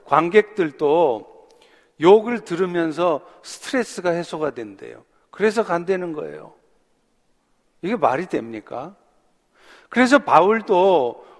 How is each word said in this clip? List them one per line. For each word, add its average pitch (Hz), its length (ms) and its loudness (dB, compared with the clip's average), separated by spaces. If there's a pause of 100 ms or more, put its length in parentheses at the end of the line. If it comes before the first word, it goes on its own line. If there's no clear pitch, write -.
관객들도 160 1300 0 (680)
욕을 214 400 4
들으면서 170 800 -2 (220)
스트레스가 - 680 -6
해소가 165 400 -4
된대요. 101 540 -14 (260)
그래서 214 320 -2
간다는 175 500 -4
거예요. 76 420 -14 (1300)
이게 202 160 -6
말이 147 300 -2
됩니까? 123 720 -10 (920)
그래서 254 300 4
바울도 180 1080 2 (140)